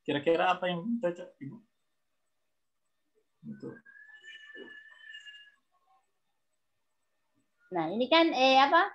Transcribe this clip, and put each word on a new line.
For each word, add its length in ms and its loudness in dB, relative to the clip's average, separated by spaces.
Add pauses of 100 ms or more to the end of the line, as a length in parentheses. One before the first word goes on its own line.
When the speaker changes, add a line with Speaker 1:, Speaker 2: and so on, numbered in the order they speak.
Speaker 1:
kira-kira 480 0
apa 220 0
yang 160 -6 (100)
cocok, 320 -6 (140)
Ibu? 140 -14 (1900)
Gitu. 240 -14 (4000)
Speaker 2:
Nah, 160 -4
ini 160 -2
kan, 240 4
eh, 240 4
apa? 400 6